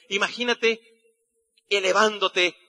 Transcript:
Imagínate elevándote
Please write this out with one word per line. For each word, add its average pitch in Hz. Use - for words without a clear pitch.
Imagínate 226
elevándote 190